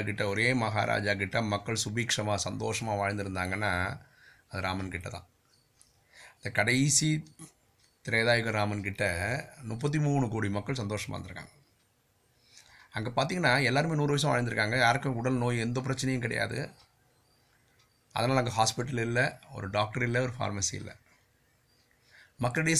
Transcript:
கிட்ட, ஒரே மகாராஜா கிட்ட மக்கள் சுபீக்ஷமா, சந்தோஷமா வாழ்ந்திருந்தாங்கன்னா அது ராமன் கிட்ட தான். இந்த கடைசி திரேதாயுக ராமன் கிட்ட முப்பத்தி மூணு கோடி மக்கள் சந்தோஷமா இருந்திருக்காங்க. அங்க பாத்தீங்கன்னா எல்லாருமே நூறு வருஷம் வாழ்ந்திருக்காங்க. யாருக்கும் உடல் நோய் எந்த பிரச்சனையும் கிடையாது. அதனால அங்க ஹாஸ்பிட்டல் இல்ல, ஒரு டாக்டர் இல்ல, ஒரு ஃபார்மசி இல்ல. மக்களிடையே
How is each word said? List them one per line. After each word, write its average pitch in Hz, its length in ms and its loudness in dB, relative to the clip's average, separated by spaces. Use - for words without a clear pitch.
கிட்ட, 104 260 -2
ஒரே 107 260 2
மகாராஜா 107 600 2
கிட்ட 98 240 -2
மக்கள் 110 300 -2
சுபீக்ஷமா, 110 500 -2
சந்தோஷமா 110 580 -4
வாழ்ந்திருந்தாங்கன்னா 98 720 -2
அது 92 120 -6
ராமன் 95 300 -4
கிட்ட 87 180 -8
தான். 90 160 -12
இந்த - 220 -10
கடைசி 131 500 4
திரேதாயுக 113 460 4
ராமன் 104 340 0
கிட்ட 104 180 -4
முப்பத்தி 143 300 -2
மூணு 143 300 4
கோடி 104 200 -2
மக்கள் 104 320 -4
சந்தோஷமா 104 340 -4
இருந்திருக்காங்க. 90 380 -12
அங்க 107 180 -6
பாத்தீங்கன்னா 175 420 2
எல்லாருமே 147 360 2
நூறு 147 140 2
வருஷம் 143 180 2
வாழ்ந்திருக்காங்க. 117 460 2
யாருக்கும் 127 440 4
உடல் 127 200 0
நோய் 120 240 0
எந்த 123 220 -2
பிரச்சனையும் 131 380 -2
கிடையாது. 113 340 2
அதனால 127 280 2
அங்க 117 120 -4
ஹாஸ்பிட்டல் 117 520 0
இல்ல, 120 120 2
ஒரு 98 180 -8
டாக்டர் 107 380 0
இல்ல, 120 140 2
ஒரு 123 180 -2
ஃபார்மசி 101 400 -2
இல்ல. 98 140 -12
மக்களிடையே 160 420 2